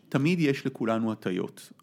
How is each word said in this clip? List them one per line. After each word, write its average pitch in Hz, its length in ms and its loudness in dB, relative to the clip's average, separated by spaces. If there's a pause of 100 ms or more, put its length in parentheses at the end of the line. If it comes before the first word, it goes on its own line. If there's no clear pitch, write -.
תמיד 160 300 2
יש 139 260 2
לכולנו 113 460 0
הטיות, - 600 -6 (120)